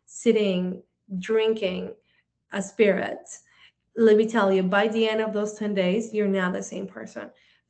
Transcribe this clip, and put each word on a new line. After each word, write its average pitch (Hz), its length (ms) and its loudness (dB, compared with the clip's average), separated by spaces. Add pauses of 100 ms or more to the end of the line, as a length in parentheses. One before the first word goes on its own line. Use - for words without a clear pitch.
sitting, 185 760 0 (360)
drinking 208 760 -2 (580)
a 196 80 -4
spirit. 190 680 0 (680)
Let 220 200 8
me 220 100 4
tell 214 260 2
you, 190 100 2
by 202 260 2
the 220 200 0
end 220 120 -2
of 214 120 -4
those 208 220 -4
ten 208 200 -4
days, 190 380 0
you're 208 160 0
not 190 240 0
the 190 100 -6
same - 240 -12
person, - 440 -14 (400)